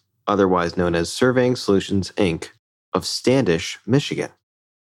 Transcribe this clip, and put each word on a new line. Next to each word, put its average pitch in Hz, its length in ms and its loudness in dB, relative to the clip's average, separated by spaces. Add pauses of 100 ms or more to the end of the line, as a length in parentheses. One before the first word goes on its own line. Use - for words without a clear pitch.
(260)
otherwise 92 500 2
known 87 200 0
as 85 180 -2
Surveying 127 420 2
Solutions, 98 640 -2
Inc, 87 300 -2 (440)
of 92 140 -4
Standish, 107 800 0
Michigan. 98 460 -2 (680)